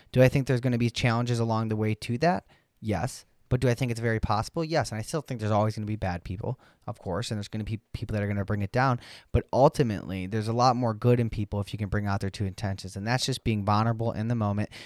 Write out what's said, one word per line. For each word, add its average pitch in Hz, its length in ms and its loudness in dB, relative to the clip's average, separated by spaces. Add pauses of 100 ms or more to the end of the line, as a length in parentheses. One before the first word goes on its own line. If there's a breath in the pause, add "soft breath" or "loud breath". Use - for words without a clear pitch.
(120 soft breath)
Do 123 100 6
I 131 60 10
think 135 180 0
there's 123 160 2
gonna 123 160 2
be 117 100 2
challenges 117 500 0
along 113 300 0
the 107 80 -2
way 107 180 0
to 117 240 -4
that? 175 280 0 (340 soft breath)
Yes. - 460 -4 (220)
But 123 120 2
do 131 80 2
I 120 60 4
think 123 160 -2
it's 113 100 -6
very 113 180 0
possible? 113 460 -2
Yes. 156 280 0
And 107 60 -6
I 110 40 -6
still 151 180 -6
think 131 180 -8
there's 107 140 0
always 107 220 2
gonna 107 100 -6
be 107 100 -4
bad 90 300 -4
people, 95 340 -6 (280 soft breath)
of - 120 -10
course, 92 320 -6
and 113 60 -4
there's 101 120 -6
gonna 110 160 -6
be 110 160 -6 (120)
people 107 220 -6
that 104 80 0
are 101 40 0
gonna 101 200 0
bring 104 160 -2
it 98 100 -4
down. 123 260 2 (320 loud breath)
But - 220 2
ultimately, 104 760 2
there's 107 220 -2
a 117 60 -2
lot 120 200 6
more 117 200 0
good 120 260 4
in 113 80 0
people 104 320 -4
if 98 100 -4
you 104 80 -6
can 104 120 -4
bring 104 160 0
out 98 140 0
their 98 100 -4
true 101 160 -4
intentions. 95 500 -6
And 101 100 -6
that's 123 200 0
just 127 180 -2
being 107 180 2
vulnerable 110 500 2
in 110 160 -4
the 120 60 0
moment. 104 360 0 (160 loud breath)